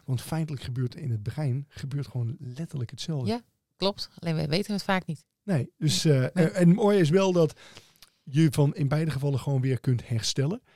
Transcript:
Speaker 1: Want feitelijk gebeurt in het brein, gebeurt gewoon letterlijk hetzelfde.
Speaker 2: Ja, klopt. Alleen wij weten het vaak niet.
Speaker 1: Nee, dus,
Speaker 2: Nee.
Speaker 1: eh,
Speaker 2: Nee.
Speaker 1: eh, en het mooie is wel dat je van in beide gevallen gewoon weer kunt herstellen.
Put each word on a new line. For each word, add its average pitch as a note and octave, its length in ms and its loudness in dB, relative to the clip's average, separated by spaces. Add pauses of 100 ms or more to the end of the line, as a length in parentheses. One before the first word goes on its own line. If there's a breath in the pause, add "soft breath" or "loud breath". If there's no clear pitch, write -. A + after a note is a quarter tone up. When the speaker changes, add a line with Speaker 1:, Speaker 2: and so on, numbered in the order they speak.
Speaker 1:
Want B2 160 -4
feitelijk D#3 420 -6
gebeurt B2 320 -6
in D3+ 160 -8
het A2 120 -4
brein, C#3 440 -4
gebeurt C#3 400 -8
gewoon A#2 320 -6
letterlijk B2+ 520 -10
hetzelfde. E3 400 -6
Speaker 2:
Ja, A#3+ 100 -4 (340)
klopt. - 340 -4 (100)
Alleen E3+ 160 -4
wij D#3 140 -2
weten G3 240 -2
het G3 100 -4
vaak F#3 220 -2
niet. - 200 -10 (180)
Speaker 1:
Nee, E3+ 340 -2
dus, - 260 0
Speaker 2:
Nee. D#3 100 4 (140)
Speaker 1:
eh, - 80 -10
Speaker 2:
Nee. F3 140 6
Speaker 1:
eh, G3 120 -2
en E3+ 60 8
het F3 100 8
mooie G#3 220 4
is D#3 100 4
wel F#3+ 220 4
dat E3+ 220 2 (720 loud breath)
je D#3 280 4
van D3 240 2
in C#3+ 120 0
beide D3+ 240 0
gevallen C#3 280 -2
gewoon C3+ 220 -2
weer C3 180 0
kunt B2 280 -2
herstellen. C3+ 540 -2 (140 loud breath)